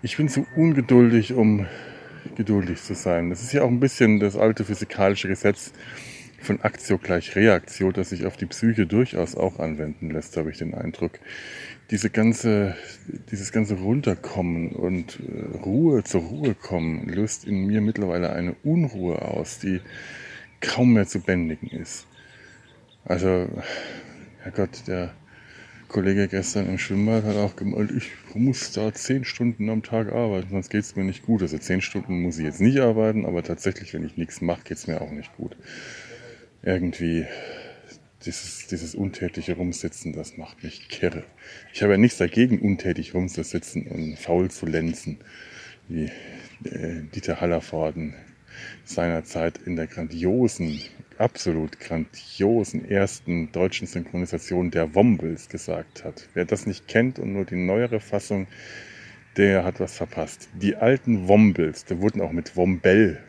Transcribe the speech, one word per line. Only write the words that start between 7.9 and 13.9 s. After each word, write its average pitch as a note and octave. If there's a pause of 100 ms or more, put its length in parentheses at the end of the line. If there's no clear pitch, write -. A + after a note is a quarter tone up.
das F#2+
sich F2+
auf F#2
die -
Psyche G#2+
durchaus G2+
auch F#2
anwenden D#2
lässt, D#2
habe D#2
ich -
den D#2+
Eindruck. - (720)
Diese G#2+
ganze, G#2+ (540)
dieses G2
ganze G#2+
Runterkommen F2+